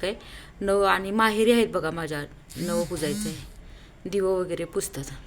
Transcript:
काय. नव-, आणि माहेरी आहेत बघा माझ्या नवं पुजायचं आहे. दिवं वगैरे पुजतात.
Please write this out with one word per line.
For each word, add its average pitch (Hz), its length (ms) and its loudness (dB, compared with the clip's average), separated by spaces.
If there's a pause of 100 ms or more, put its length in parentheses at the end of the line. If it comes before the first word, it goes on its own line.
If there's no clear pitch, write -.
काय. 196 120 -2 (480)
नव-, 196 260 4
आणि 190 240 2
माहेरी 220 400 4
आहेत 233 160 6
बघा 165 240 -2
माझ्या 156 300 -4 (340)
नवं 170 300 0
पुजायचं 156 440 -2
आहे. - 260 -10 (540)
दिवं 190 300 2
वगैरे 170 260 -2
पुजतात. 170 380 -4 (240)